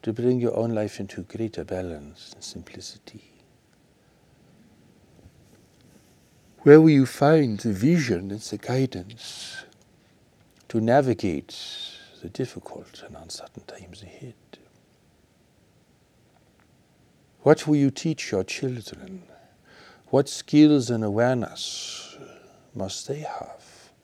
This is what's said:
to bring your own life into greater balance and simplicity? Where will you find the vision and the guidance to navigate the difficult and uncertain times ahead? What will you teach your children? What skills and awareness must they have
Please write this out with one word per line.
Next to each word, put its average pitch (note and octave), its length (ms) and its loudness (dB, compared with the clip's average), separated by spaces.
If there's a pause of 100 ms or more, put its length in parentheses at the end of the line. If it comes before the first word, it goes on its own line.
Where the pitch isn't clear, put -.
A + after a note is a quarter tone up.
to A#2 100 -6
bring B2 280 0
your A#2+ 160 0
own A#2 180 -2
life G#2+ 260 -4
into G2+ 220 -10
greater G#2 420 -8
balance D#2+ 720 -12
and - 100 -20
simplicity? - 880 -18 (3250)
Where D3+ 180 12
will D#3+ 80 8
you C#3 160 6
find C#3 540 2
the A2+ 140 -2
vision G#2+ 580 0
and G#2+ 100 -10
the - 160 -10
guidance A#2+ 1080 -8 (1040)
to A2+ 120 0
navigate A2+ 760 0 (680)
the F2 60 -12
difficult - 760 -12
and - 120 -20
uncertain - 500 -20
times F#2+ 340 -20
ahead? A2+ 320 -20 (3000)
What D3+ 240 4
will D3+ 80 2
you C#3 160 2
teach - 400 -6
your G2 120 0
children? G2 840 -10 (800)
What C#3 200 2
skills D3+ 600 4
and A2+ 140 0
awareness - 1120 -4 (560)
must G2 340 -10
they C#3+ 120 -8
have - 720 -16 (120)